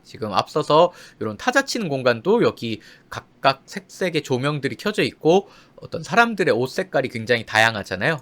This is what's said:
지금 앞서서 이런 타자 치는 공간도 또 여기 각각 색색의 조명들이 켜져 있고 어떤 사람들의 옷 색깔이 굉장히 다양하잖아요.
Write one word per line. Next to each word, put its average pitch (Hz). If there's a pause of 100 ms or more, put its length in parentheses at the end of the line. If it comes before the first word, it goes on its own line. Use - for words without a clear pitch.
지금 -
앞서서 151 (260)
이런 107
타자 269
치는 220
공간도 123
또 220
여기 113 (300)
각각 -
색색의 175
조명들이 139
켜져 208
있고 165 (320)
어떤 -
사람들의 196
옷 120
색깔이 143
굉장히 113
다양하잖아요. 110